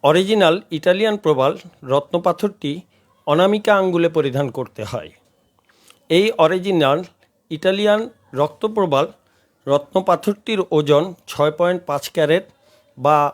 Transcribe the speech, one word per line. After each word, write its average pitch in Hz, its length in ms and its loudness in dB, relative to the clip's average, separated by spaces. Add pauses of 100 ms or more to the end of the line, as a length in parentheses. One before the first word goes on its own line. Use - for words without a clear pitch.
অরিজিনাল 180 520 4 (160)
ইটালিয়ান 190 460 0
প্রবাল 147 340 0 (320)
রত্নপাথরটি 170 880 -4 (560)
অনামিকা 196 480 2
আঙ্গুলে 175 340 0
পরিধান 143 400 -2
করতে 113 340 -12
হয়। 95 260 -10 (1000)
এই 180 160 4 (120)
অরিজিনাল 165 640 2 (520)
ইটালিয়ান 202 500 0 (320)
রক্তপ্রবাল 151 720 -2 (600)
রত্নপাথরটির 190 920 -2 (120)
ওজন 147 320 2 (240)
ছয় 151 300 -2
পয়েন্ট 175 280 0
পাঁচ 143 240 -6
ক্যারেট 165 360 0 (520)
বা 143 200 2 (160)